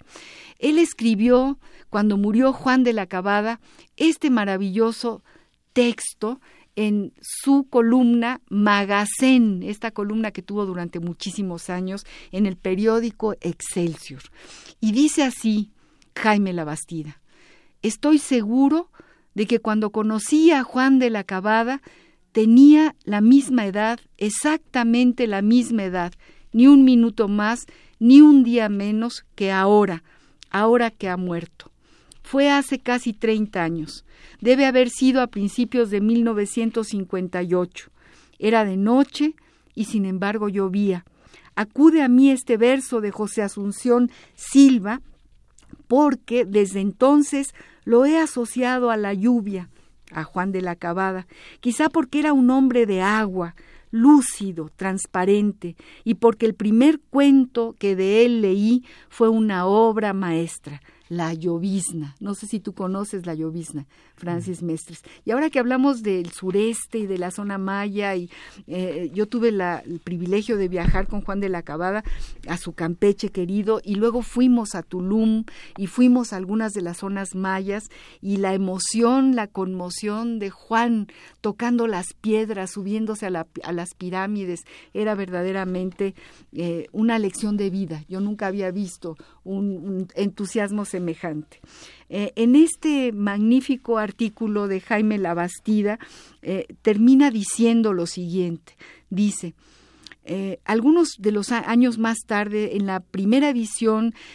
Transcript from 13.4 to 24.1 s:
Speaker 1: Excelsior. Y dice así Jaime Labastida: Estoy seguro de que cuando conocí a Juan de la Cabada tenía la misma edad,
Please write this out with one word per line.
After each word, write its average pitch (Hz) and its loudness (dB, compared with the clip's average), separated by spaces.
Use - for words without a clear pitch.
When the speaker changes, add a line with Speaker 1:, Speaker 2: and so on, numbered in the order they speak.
Speaker 1:
Excelsior. 170 -8
Y 214 -2
dice 294 2
así 220 -2
Jaime 208 0
Labastida: 156 -10
Estoy 294 2
seguro 269 0
de 202 -4
que 233 2
cuando 214 -2
conocí 220 2
a 277 2
Juan 262 2
de 247 2
la 208 -4
Cabada 220 -2
tenía 277 8
la 208 -2
misma 247 4
edad, 214 -2